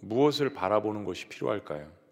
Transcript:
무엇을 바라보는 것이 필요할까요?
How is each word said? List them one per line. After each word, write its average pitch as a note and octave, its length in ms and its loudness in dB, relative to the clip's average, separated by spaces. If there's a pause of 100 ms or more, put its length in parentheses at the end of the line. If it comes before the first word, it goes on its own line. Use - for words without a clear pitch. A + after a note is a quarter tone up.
무엇을 C#3 540 2
바라보는 G#2 500 0
것이 F#2 240 -6
필요할까요? D#2 600 -4 (220)